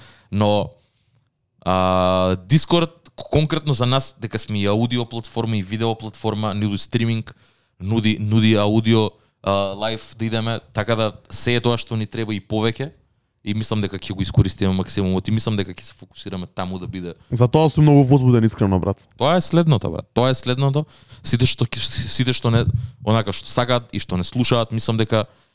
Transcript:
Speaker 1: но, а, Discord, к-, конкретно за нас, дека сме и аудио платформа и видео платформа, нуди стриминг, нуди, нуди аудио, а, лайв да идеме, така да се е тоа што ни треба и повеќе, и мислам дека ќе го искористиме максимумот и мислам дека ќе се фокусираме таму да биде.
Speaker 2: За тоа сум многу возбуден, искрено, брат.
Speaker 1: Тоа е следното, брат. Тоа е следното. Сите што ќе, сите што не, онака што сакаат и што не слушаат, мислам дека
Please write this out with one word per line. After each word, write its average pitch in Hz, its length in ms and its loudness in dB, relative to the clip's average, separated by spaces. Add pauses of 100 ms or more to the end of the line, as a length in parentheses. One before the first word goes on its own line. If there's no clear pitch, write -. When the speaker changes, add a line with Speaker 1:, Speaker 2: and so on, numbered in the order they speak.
(320)
Speaker 1:
но, 104 380 2 (920)
а, 92 760 2
Discord, 160 520 0 (200)
к-, - 220 -18
конкретно 151 420 0
за 123 120 0
нас, 131 300 -2
дека 110 240 -8
сме 104 200 -4
и 98 60 0
аудио 117 400 0
платформа 113 520 -4
и 101 40 -2
видео 110 340 -2
платформа, 107 580 -6
нуди 104 240 -2
стриминг, 117 580 -4 (440)
нуди, 107 400 0
нуди 110 360 4
аудио, 107 540 2 (340)
а, 95 80 -2
лайв 98 680 -4
да 113 80 -4
идеме, 113 340 -2 (140)
така 113 220 -2
да 110 180 -2 (140)
се - 280 -2
е 117 60 0
тоа 120 160 0
што - 180 -6
ни 110 100 -4
треба 110 280 -6
и 98 60 -4
повеќе, 113 520 -2 (540)
и 104 80 -4
мислам 107 280 -2
дека 98 160 -4
ќе - 160 -8
го 95 80 -6
искористиме 95 520 0
максимумот 92 540 -2
и 107 60 -2
мислам 110 240 -2
дека 92 160 -6
ќе - 100 -18
се - 100 -18
фокусираме 92 520 -14
таму 92 340 -8
да 90 80 -12
биде. 87 260 -10 (180)
Speaker 2:
За 123 160 4
тоа 156 220 4
сум 151 140 4
многу 143 220 8
возбуден, 127 380 6
искрено, 101 360 2
брат. - 280 -4 (100)
Speaker 1:
Тоа 156 200 2
е 170 40 2
следното, 160 500 2
брат. - 200 -8
Тоа 123 180 4
е 127 80 0
следното. 139 480 0 (380)
Сите 113 220 2
што - 200 0
ќе, - 120 -6 (300)
сите 127 260 -2
што - 180 -2
не, 117 140 2 (380)
онака 107 300 0
што - 160 -8
сакаат 123 420 0
и 101 80 -4
што - 180 -4
не 90 60 -2
слушаат, 120 480 0
мислам 113 260 -2
дека 110 280 0 (300)